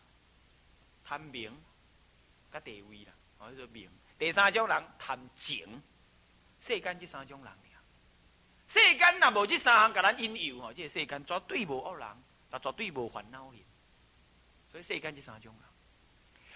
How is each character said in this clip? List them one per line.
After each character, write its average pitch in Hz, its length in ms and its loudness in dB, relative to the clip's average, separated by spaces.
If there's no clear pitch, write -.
贪 147 180 -10
名 123 340 -12
甲 151 80 -12
地 107 220 -16
位 104 240 -20
啦， 95 80 -20
哦， 110 140 -18
迄 135 60 -18
个 127 100 -14
名。 113 200 -18
第 165 140 0
三 196 200 6
种 220 160 2
人 156 160 0
贪 127 220 -8
情。 113 480 -10
世 208 220 -6
间 180 180 -8
这 175 60 -16
三 139 220 -14
种 139 160 -18
人 120 40 -18
尔。 98 120 -20
世 - 120 2
间 349 220 6
若 302 100 8
无 208 160 4
这 285 140 0
三 240 200 8
项 214 140 8
甲 190 80 2
咱 220 180 4
引 226 240 -4
诱 131 160 -8
吼， 117 140 -12
这 175 80 -12
个 151 80 -8
世 156 160 -4
间 143 180 -8
绝 175 180 -4
对 - 260 -6
无 135 120 -4
恶 175 160 -8
人， 127 120 -12
也 131 80 -8
绝 131 120 -4
对 208 200 -8
无 127 160 -6
烦 104 220 -12
恼 131 220 -18
人。 113 100 -20
所 160 80 -16
以 175 40 -16
世 180 160 -4
间 151 160 -10
这 143 60 -18
三 113 180 -18
种 110 140 -20
人， 113 160 -20